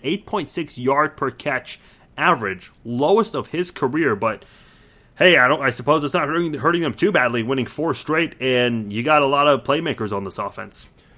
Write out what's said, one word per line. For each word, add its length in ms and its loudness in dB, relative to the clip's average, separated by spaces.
eight 220 -4
point 220 -4
six 300 -8
yard 380 2
per 160 -4
catch 480 -6
average, 560 0
lowest 500 2
of 140 -6
his 220 -4
career, 460 0
but 280 -4
hey, 200 6
I 100 6
don't, 140 0
I 80 0
suppose 340 2
it's 100 -2
not 140 0
hurting, 260 -2
hurting 280 0
them 100 0
too 180 0
badly, 320 2
winning 240 -2
four 280 -4
straight, 460 -2
and 520 0
you 100 -4
got 200 4
a 40 4
lot 220 2
of 160 2
playmakers 480 -2
on 120 -4
this 140 -8
offense. 500 -8